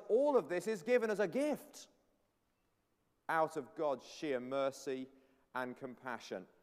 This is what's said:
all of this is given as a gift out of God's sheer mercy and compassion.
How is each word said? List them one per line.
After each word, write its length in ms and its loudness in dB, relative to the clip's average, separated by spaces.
all 280 6
of 100 4
this 200 -2
is 140 -2
given 280 4
as 100 0
a 80 4
gift 600 -2
out 300 2
of 180 -6
God's 320 -2
sheer 320 -2
mercy 720 -2
and 200 -4
compassion. 680 -8